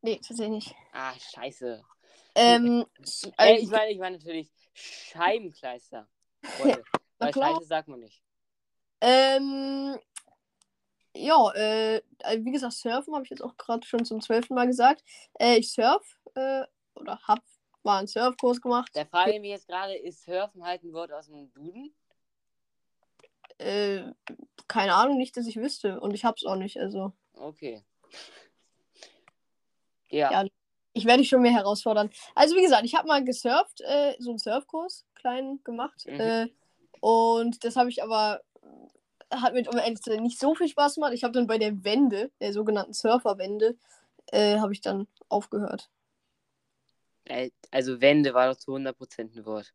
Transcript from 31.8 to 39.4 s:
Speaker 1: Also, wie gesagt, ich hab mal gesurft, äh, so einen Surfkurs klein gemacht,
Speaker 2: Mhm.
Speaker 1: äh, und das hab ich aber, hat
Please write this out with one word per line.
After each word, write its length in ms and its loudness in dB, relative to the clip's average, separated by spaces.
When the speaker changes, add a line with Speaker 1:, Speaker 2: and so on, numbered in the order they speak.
Speaker 1:
Also, 200 6
wie 60 6
gesagt, 240 6
ich 100 -2
hab 100 0
mal 180 2
gesurft, 580 -2
äh, 380 0
so 120 -8
einen 80 -8
Surfkurs 640 -6
klein 480 -6
gemacht, 440 -10
Speaker 2:
Mhm. 120 -12
Speaker 1:
äh, 280 -2
und 640 2
das 120 -4
hab 120 2
ich 160 -6
aber, 380 -2
hat 220 0